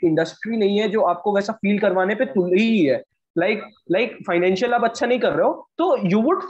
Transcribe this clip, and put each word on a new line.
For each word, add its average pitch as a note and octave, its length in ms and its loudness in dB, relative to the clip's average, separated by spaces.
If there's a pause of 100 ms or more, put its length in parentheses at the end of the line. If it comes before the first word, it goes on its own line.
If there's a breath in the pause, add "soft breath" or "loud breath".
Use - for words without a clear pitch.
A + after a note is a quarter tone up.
इंडस्ट्री D#3+ 520 -2
नहीं G3+ 220 2
है G#3+ 100 0
जो G3+ 140 0
आपको F3 320 0
वैसा G3+ 180 -2
फील G3+ 260 -2
करवाने F#3+ 360 0
पे B3+ 100 -2
तुली F#3 380 2
ही A3 220 2
है। B2 180 0 (360)
Like, G#3 220 0 (360)
like, A3+ 120 0 (180)
फाइनेंशियल F#3 480 0
आप A#3 100 2
अच्छा A#3 220 -2
नहीं A#3 120 2
कर D3+ 140 0
रहे E3 140 0
हो, - 320 -4
तो E4 180 2
you G3+ 220 0
would D4+ 320 0